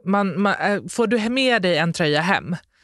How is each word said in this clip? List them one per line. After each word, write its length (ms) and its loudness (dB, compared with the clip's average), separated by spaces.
Man, 360 0
man, 120 2
eh, 360 -2
får 180 0
du 220 0
med 320 2
dig 160 2
en 160 0
tröja 280 0
hem, 340 -2